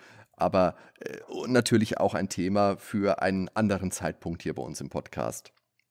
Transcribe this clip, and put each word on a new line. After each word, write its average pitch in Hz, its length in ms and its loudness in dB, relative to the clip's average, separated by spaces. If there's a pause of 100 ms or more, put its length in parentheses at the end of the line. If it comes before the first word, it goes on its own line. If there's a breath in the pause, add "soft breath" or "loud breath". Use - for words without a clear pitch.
(340 loud breath)
Aber, 90 420 2 (240 loud breath)
äh, - 280 -10
und - 240 -6
natürlich 117 460 4
auch 98 140 2
ein 92 160 -2
Thema 98 480 2
für 98 460 0
einen 95 320 0
anderen 98 360 0
Zeitpunkt - 520 -6
hier 78 120 -4
bei 69 80 -8
uns 71 200 -10
im 67 80 -10
Podcast. - 640 -8 (360)